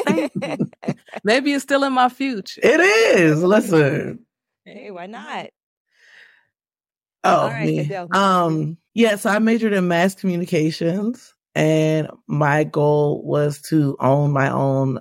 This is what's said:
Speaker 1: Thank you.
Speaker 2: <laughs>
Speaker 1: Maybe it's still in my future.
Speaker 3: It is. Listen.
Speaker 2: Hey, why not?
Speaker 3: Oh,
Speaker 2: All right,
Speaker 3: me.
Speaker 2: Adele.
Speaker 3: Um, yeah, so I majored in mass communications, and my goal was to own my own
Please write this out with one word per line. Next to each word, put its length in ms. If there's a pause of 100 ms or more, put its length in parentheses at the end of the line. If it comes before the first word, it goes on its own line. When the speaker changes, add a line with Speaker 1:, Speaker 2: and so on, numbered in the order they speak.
Speaker 1:
Thank 280
you. 600 (140)
Speaker 2:
<laughs> 160
Speaker 1:
Maybe 300
it's 80
still 220
in 100
my 160
future. 520
Speaker 3:
It 180
is. 640
Listen. 840 (400)
Speaker 2:
Hey, 240
why 160
not? 420 (1800)
Speaker 3:
Oh, 120
Speaker 2:
All 120
right, 180
Speaker 3:
me. 140
Speaker 2:
Adele. 340
Speaker 3:
Um, 640 (180)
yeah, 220
so 140
I 100
majored 340
in 140
mass 260
communications, 1200 (200)
and 540 (180)
my 380
goal 600
was 440
to 320
own 320
my 180
own 500